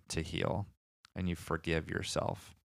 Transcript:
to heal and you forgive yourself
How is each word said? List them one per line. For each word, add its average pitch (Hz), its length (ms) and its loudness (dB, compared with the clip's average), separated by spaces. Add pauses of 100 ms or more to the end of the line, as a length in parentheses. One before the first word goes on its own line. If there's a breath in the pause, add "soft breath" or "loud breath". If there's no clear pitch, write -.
to - 120 0
heal 80 460 0 (460)
and 92 140 0
you 87 80 2
forgive 80 540 0
yourself - 640 0 (120)